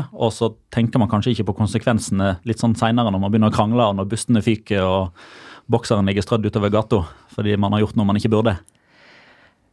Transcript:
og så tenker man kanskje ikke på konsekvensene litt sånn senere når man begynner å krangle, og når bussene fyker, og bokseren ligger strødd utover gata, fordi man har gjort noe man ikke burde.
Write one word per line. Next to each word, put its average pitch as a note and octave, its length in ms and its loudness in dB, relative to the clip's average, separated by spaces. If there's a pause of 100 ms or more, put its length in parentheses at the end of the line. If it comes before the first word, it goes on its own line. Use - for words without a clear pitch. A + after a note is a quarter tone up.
(120)
og A2+ 220 -2
så A2+ 160 -2 (220)
tenker A#2 280 0
man G2+ 80 2
kanskje A2 280 0
ikke A2 100 -2
på G2+ 140 -4
konsekvensene G2 840 0
litt A2+ 140 -4
sånn A#2 180 0
senere A#2 380 0
når F#2+ 80 -2
man G2+ 100 -2
begynner G#2+ 200 2
å G#2+ 40 -6
krangle, A#2 300 2
og G2+ 100 0
når F#2+ 140 -4
bussene A2 320 0
fyker, G#2 400 0
og F#2 300 0 (580)
bokseren A2+ 380 2
ligger G2 180 0
strødd G#2+ 240 0
utover G#2 220 0
gata, G#2+ 340 0 (300)
fordi G#2 220 -2
man G2+ 160 0
har G#2+ 120 2
gjort G2+ 100 -6
noe A2 100 2
man G2+ 120 0
ikke A2 160 0
burde. G#2+ 240 2 (1160)